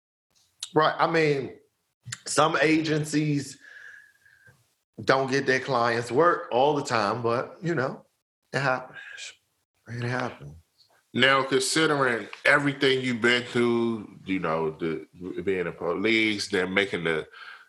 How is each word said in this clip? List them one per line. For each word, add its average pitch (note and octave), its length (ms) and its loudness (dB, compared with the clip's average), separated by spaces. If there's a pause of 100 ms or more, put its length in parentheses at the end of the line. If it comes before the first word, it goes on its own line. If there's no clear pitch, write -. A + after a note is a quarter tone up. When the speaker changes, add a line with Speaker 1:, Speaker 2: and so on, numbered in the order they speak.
(720)
Speaker 1:
Right. D3+ 240 2
I D#3 100 2
mean, D3+ 440 0 (760)
some D3+ 360 2
agencies D3+ 960 0 (1500)
don't C3+ 240 2
get C3+ 160 0
their B2+ 140 2
clients A#2+ 520 0
work D#3+ 400 2
all C#3 240 2
the C#3+ 80 -2
time, A2+ 380 -2
but, A#2 400 -2
you E3+ 140 -4
know, C#3 280 -4 (480)
it C3+ 80 -4
happens. C3 380 -4 (920)
It A#2+ 160 -10
happens. B2 520 -8 (580)
Speaker 2:
Now, C3+ 300 4
considering C3 840 2 (160)
everything C#3 580 4
you've B2 200 -2
been A#2+ 220 4
through, A#2 680 0 (160)
you F#2+ 140 -2
know, D#2+ 320 -2
the, D#2+ 340 -6 (380)
being F#2 240 -2
a E2 40 -4
police, G#2 800 0
then F#2 240 0
making G2 300 -2
the, D#2+ 240 -2 (420)